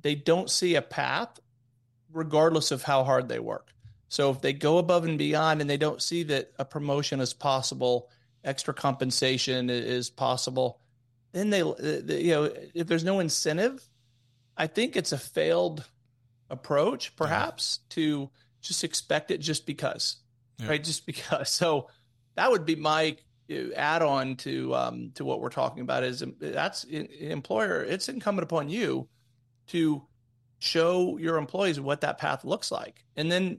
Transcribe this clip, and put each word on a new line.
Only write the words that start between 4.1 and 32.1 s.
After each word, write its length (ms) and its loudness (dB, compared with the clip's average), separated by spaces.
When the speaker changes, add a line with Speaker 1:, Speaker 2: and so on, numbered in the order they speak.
Speaker 1:
if 100 0
they 140 2
go 240 4
above 260 4
and 140 0
beyond 420 2
and 80 -2
they 80 2
don't 240 0
see 240 -2
that 340 -2
a 60 -2
promotion 560 -2
is 140 -2
possible, 760 0
extra 300 -4
compensation 960 0
i-, 60 0
is 340 -2
possible, 720 -2
then 180 0
they, 100 4
the, 460 -2
the, 160 -2
you 80 4
know, 200 4
if 120 -2
there's 180 2
no 160 2
incentive, 680 0
I 120 0
think 280 0
it's 160 -2
a 60 -2
failed 640 0
approach, 600 0
Speaker 2:
Yeah. 100 -20
Speaker 1:
perhaps, 600 -2
to 400 -2
just 220 -4
expect 460 -2
it 80 0
just 280 -4
because, 500 -4
Speaker 2:
Yeah. 100 -8
Speaker 1:
right? 140 0
Just 220 -6
because. 480 -4
So 380 2
that 140 4
would 140 4
be 120 0
my, 420 2
uh, 260 -6
add-on 600 2
to, 380 -4
um, 420 -4
to 100 -8
what 160 -2
we're 80 -4
talking 320 -4
about 220 -2
is, 180 -6
um, 180 -8
that's, 500 -4
i-, 60 -8
employer, 640 -2
it's 260 -4
incumbent 360 -2
upon 260 -2
you 380 -2
to 380 0
show 580 2
your 180 0
employees 420 0
what 220 -2
that 180 -2